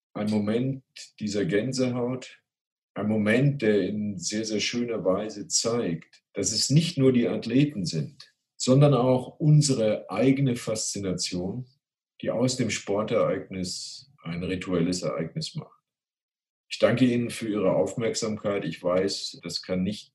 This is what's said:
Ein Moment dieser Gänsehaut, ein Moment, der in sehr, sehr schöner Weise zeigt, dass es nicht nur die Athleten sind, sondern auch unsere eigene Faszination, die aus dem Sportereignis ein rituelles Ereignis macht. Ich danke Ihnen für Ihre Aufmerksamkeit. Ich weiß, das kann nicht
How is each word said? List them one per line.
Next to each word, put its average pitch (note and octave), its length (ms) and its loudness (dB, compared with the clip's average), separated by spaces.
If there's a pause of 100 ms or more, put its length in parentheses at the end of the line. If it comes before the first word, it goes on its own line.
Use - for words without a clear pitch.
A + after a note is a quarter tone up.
(120)
Ein G#2+ 160 -2
Moment A2 540 0 (380)
dieser G#2 240 -2
Gänsehaut, B2 960 -2 (520)
ein G#2 140 -4
Moment, A2 540 2
der G#2+ 200 4
in G#2 360 -4
sehr, G#2+ 260 -4
sehr G#2+ 160 -2
schöner A#2 460 -2
Weise G#2 420 -2
zeigt, - 760 -2 (100)
dass G2 180 -2
es - 180 -2
nicht D#3+ 280 4
nur C3 160 6
die A2+ 160 4
Athleten A2+ 560 0
sind, - 480 -6 (240)
sondern C#3 360 6
auch B2 460 2
unsere B2+ 720 4
eigene C3 480 2
Faszination, G2 1080 -4 (560)
die - 80 -2
aus B2+ 280 0
dem A#2 120 -2
Sportereignis G2 1400 -4 (100)
ein E2+ 220 -8
rituelles F2+ 600 -2
Ereignis - 520 -6
macht. - 240 -12 (880)
Ich - 120 -10
danke A#2+ 260 4
Ihnen A#2+ 240 2
für A2+ 180 -8
Ihre G2+ 260 2
Aufmerksamkeit. G#2+ 920 -2
Ich D#2+ 180 -8
weiß, F#2+ 600 -2
das E2+ 180 -8
kann F#2 220 -4
nicht G#2+ 320 -6